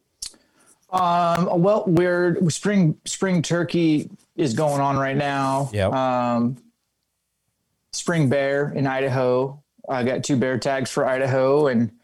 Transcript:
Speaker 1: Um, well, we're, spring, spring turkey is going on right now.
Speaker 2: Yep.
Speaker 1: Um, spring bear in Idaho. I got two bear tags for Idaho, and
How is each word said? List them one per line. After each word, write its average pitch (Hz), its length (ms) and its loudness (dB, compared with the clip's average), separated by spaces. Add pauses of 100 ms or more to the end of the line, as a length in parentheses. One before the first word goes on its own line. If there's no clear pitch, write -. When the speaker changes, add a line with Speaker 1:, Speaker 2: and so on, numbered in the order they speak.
(920)
Speaker 1:
Um, 175 720 0
well, 208 280 2
we're, 175 600 2
spring, 185 560 2
spring 185 380 -2
turkey 165 640 0 (280)
is 131 180 0
going 143 260 0
on 139 160 0
right 135 200 -2
now. 139 560 -2
Speaker 2:
Yep. 104 200 0
Speaker 1:
Um, 123 640 0 (1300)
spring 160 380 -2
bear 139 480 0
in 135 100 -2
Idaho. 131 760 0 (280)
I 127 160 -2
got 127 180 -2
two 147 140 -2
bear 131 220 0
tags 135 320 -4
for 139 160 -2
Idaho, 135 600 2
and 117 220 0 (140)